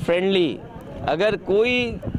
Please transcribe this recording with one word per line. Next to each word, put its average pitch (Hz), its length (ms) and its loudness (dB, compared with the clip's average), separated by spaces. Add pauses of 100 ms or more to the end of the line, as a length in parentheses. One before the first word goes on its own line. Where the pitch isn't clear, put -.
friendly 180 560 2 (500)
अगर 190 280 2
कोई 233 640 0 (180)